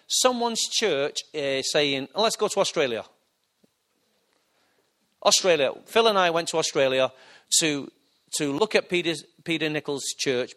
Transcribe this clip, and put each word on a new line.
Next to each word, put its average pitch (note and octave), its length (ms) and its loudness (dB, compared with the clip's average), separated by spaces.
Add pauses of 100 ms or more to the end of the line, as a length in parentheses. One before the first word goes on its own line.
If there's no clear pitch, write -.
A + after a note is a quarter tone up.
someone's A#3 640 0
church D3+ 480 -2 (160)
is C3+ 380 -4
saying, C#3+ 420 0
let's G#3 220 0
go G#3+ 120 0
to - 120 0
Australia. B2+ 440 -2 (2250)
Australia. E3 460 4 (140)
Phil A3+ 200 4
and G#3 100 4
I F3+ 140 4
went E3 180 -2
to E3 100 -2
Australia C3 540 2 (460)
to, D3 320 -2 (480)
to C#3+ 140 -2
look G#3 220 0
at F#3+ 140 0
Peter's, E3 360 -4 (200)
Peter D#3+ 240 -2
Nichols' D3 360 -6 (140)
church B2+ 380 -2